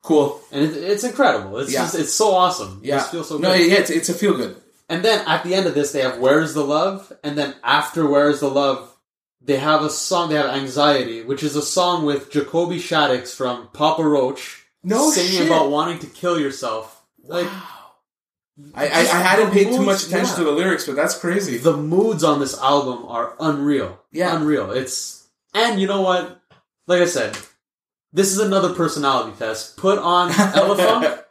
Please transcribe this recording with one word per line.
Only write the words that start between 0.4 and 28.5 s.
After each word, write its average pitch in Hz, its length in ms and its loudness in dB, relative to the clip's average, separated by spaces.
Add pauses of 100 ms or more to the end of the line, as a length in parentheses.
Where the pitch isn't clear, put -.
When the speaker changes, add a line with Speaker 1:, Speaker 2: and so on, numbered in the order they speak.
Speaker 2:
And 139 140 0
it, 156 120 -2
it's 202 280 -2
incredible. 107 540 0
It's 135 140 -6
Speaker 1:
Yeah. 131 100 0
Speaker 2:
just, 160 140 -4
it's - 180 -2
so 208 200 2
awesome. 110 480 0
It 127 60 -8
Speaker 1:
Yeah. 139 100 0
Speaker 2:
just - 140 -4
feels 165 160 -8
so 156 100 -8
Speaker 1:
No, 185 140 2
Speaker 2:
good. 180 80 4 (100)
Speaker 1:
yeah, 196 80 6
it's, - 120 0
it's 165 180 0
a 175 60 -2
feel 185 200 2
good. 120 220 -6 (320)
Speaker 2:
And 175 160 -4
then 214 240 2
at 160 160 -2
the 175 100 -2
end 190 120 2
of 143 80 0
this, 143 180 0
they 143 80 -2
have 127 180 -2
Where 135 220 6
Is 156 140 -4
the 147 100 0
Love? 175 480 -2 (100)
And 147 140 -6
then 139 260 -4
after 151 440 0
"Where 143 240 4
Is 139 100 0
the 143 100 0
Love," 135 460 0 (460)
they 139 160 0
have 151 260 2
a 151 60 -2
song, 170 400 -2
they 151 60 0
have 139 100 0
Anxiety, 131 760 0
which 135 200 -6
is 143 140 -4
a 147 60 -2
song 175 440 0
with 139 240 -4
Jacoby 165 480 -2
Shaddix 139 560 0
from 123 380 -6
Papa 160 320 0
Roach 139 600 0 (180)
Speaker 1:
No 247 280 2
Speaker 2:
singing 185 200 0 (100)
Speaker 1:
shit. 156 60 2
Speaker 2:
about 160 240 4
wanting 156 300 -2
to - 60 -14
kill 175 340 -4
yourself. 120 640 -6 (200)
Like, 170 240 -4
Speaker 1:
Wow. 190 280 -14 (1000)
I, 143 140 -2
I, - 100 -2
I - 40 4
Speaker 2:
just - 120 2
Speaker 1:
hadn't 190 360 4
Speaker 2:
the - 20 0
Speaker 1:
paid 196 140 6
too 233 100 -2
Speaker 2:
moods, 202 100 2
Speaker 1:
much 190 220 0
attention - 220 -2
Speaker 2:
yeah. - 80 -4
Speaker 1:
to 170 60 0
the 147 60 2
lyrics, 170 340 0
but 135 120 -6
that's 165 200 -2
crazy. 170 420 -4
Speaker 2:
The 147 180 2
moods 165 480 0
on 147 160 2
this 135 180 -4
album 131 480 0
are 117 320 -6
unreal. 143 640 -2 (100)
Speaker 1:
Yeah. 165 240 -2
Speaker 2:
Unreal. 147 380 -2
It's, - 560 -8 (260)
and 214 260 0
you 196 60 2
know 196 160 0
what? 180 380 0 (480)
Like 180 120 4
I 175 60 4
said, 113 320 -4 (720)
this 190 200 2
is 196 80 -2
another 190 340 2